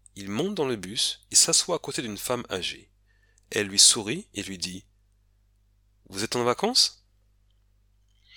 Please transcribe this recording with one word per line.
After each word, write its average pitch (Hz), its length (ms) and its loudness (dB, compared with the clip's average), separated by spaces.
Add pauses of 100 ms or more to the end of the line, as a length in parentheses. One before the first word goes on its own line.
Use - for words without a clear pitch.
(140)
Il 98 160 -10
monte 175 240 -2
dans 160 120 0
le 123 100 -2
bus 98 540 -4
et - 40 -12
s'assoit - 420 4
à - 40 -4
côté - 200 -6
d'une 107 160 -6
femme 120 340 -4
âgée. - 400 -6 (600)
Elle 104 160 2
lui 98 120 -2
sourit 117 560 4
et 101 80 -4
lui 92 140 -8
dit : « 90 280 -10 (1200)
Vous 95 160 -6
êtes - 120 -4
en 120 80 2
vacances ? » 190 600 2 (1300)